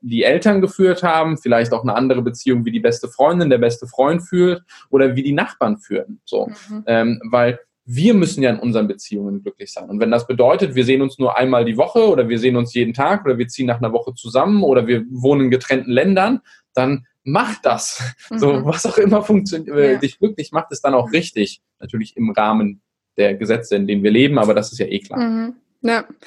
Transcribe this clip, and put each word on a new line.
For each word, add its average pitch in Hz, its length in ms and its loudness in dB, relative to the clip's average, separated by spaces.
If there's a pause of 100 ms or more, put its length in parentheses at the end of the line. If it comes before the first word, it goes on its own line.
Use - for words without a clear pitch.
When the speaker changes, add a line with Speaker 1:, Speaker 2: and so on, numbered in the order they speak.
Speaker 1:
die 117 220 -2
Eltern 175 360 2
geführt 185 420 2
haben, 160 360 0
vielleicht 117 340 2
auch 117 120 -2
eine 117 120 0
andere 127 260 2
Beziehung 120 440 -2
wie 117 60 -4
die 113 100 -4
beste 117 260 0
Freundin, 165 420 0
der 127 80 6
beste 117 300 0
Freund 151 340 0
führt 180 420 0 (260)
oder 135 260 4
wie 135 80 -2
die 143 80 -2
Nachbarn 131 460 -2
führen. - 480 -8
So, 104 220 -4 (220)
Speaker 2:
Mhm. 214 180 -12
Speaker 1:
ähm, 113 340 0 (100)
weil 120 280 0 (260)
wir 151 280 2
müssen 170 300 2
ja 127 60 4
in 110 100 -2
unseren 110 300 -2
Beziehungen 101 520 -8
glücklich 101 300 -14
sein. 92 180 -14
Und 104 120 -6
wenn 113 100 0
das 120 160 -2
bedeutet, 135 480 0
wir 127 80 2
sehen 131 180 2
uns 135 160 -4
nur 127 200 -2
einmal 123 260 2
die 113 140 -2
Woche 175 320 2
oder 127 180 2
wir 117 100 -2
sehen 120 200 2
uns 120 160 -2
jeden 117 200 0
Tag 160 300 -2
oder 127 140 0
wir 120 100 -4
ziehen 127 200 -6
nach 120 120 -2
einer 113 140 -4
Woche 117 200 -4
zusammen 143 480 0
oder 127 260 2
wir 117 220 0
wohnen 131 360 0
in 127 60 2
getrennten 127 400 0
Ländern, 190 500 2 (320)
dann 131 320 -2 (180)
mach 214 380 -2
das. - 400 -2 (340)
So, 147 200 2
Speaker 2:
Mhm. 135 100 -4
Speaker 1:
was 160 200 -4
auch 214 120 0
immer 208 260 4
funktio-, 165 500 -2
äh, 143 200 4
Speaker 2:
Ja. 131 60 0
Speaker 1:
dich 135 200 -6
glücklich 196 320 -2
macht, 160 220 -4
ist 135 80 -12
dann 139 140 0
auch 120 180 2
richtig. 147 480 -2 (180)
Natürlich - 380 -8
im 113 140 0
Rahmen 107 500 0 (360)
der 101 180 2
Gesetze, 110 400 -2
in 101 120 0
denen 101 160 0
wir 104 80 2
leben, 135 280 4
aber 107 140 2
das 104 180 -2
ist 120 80 -16
ja - 60 -2
eh - 140 -6
klar. - 200 -8
Speaker 2:
Mhm. 226 360 -4 (260)
Ja. 226 240 -2 (220)